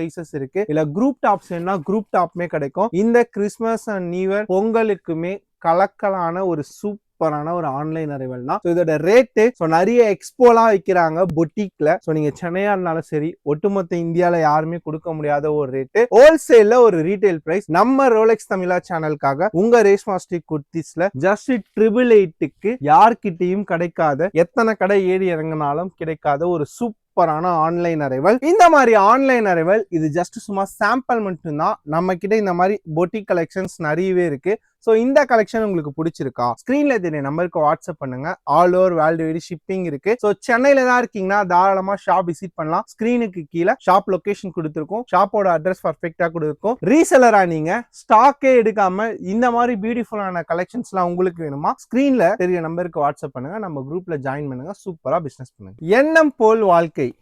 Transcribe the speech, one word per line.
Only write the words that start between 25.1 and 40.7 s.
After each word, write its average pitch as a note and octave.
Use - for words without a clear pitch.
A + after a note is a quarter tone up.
இறங்கினாலும் D#3
கிடைக்காத D#3+
ஒரு E3
சூப்பரான E3+
ஆன்லைன் E3+
அரைவல். C3+
இந்த F4
மாதிரி C4
ஆன்லைன் A#3+
அரைவல் F#3
இது D#3
just F3
சும்மா G3
சாம்பிள் A#3+
மட்டும்தான். E3+
நம்ம F3
கிட்ட G3
இந்த G3
மாதிரி F#3+
பொட்டிக் F#3
கலெக்ஷன்ஸ் F3+
நிறையவே F3+
இருக்கு. E3
So, A3+
இந்த C4+
கலெக்ஷன் A3
உங்களுக்கு D#3+
பிடிச்சிருக்கா, B2
ஸ்கிரீன்ல C#4
தெரிய D#3+
நம்பருக்கு D#3
WhatsApp D#3+
பண்ணுங்க. C3+
All F3
over F#3
world D#3+
wide D#3+
shipping F3+
இருக்கு. E3+
So, G#3
சென்னையில C4